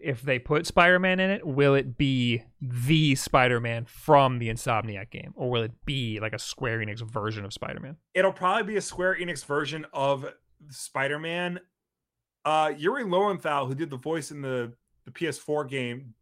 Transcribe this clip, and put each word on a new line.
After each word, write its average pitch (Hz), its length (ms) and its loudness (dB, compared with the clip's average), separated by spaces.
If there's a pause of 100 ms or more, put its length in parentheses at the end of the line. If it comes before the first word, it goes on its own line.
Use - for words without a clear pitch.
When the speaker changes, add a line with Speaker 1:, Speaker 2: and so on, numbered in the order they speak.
Speaker 1:
if 131 220 -6
they 135 160 0
put 147 280 -2
Spider-Man 185 540 4
in 190 100 2
it, 196 160 -4
will 139 280 6
it 135 240 0
be 123 440 2 (180)
the 135 540 4
Spider-Man 120 720 2
from 135 520 4
the 117 100 -2
Insomniac 110 600 -2
game, - 260 -14
or 127 140 -4
will 117 120 2
it 113 100 -4 (120)
be, 120 360 -4
like, 107 140 -4
a 104 40 -8
Square 113 420 -4
Enix 107 200 -6
version 107 440 -4
of 98 80 -10
Spider-Man? - 440 -10 (180)
Speaker 2:
It'll 185 180 4
probably 190 320 0
be 208 120 -4
a 185 60 0
Square 180 380 -2
Enix 175 240 -6
version 147 480 -4
of 139 320 0 (460)
Spider-Man. 160 920 -4 (840)
Uh, 156 320 4
Yuri 220 280 -2
Lowenthal, 175 600 0
who 135 80 -4
did 156 160 -6
the 139 60 -8
voice 151 340 -6
in 147 100 -12
the, 123 320 -4 (320)
the 131 60 -18
P 165 160 -6
S 139 120 -4
four 147 260 -2
game, 127 580 -6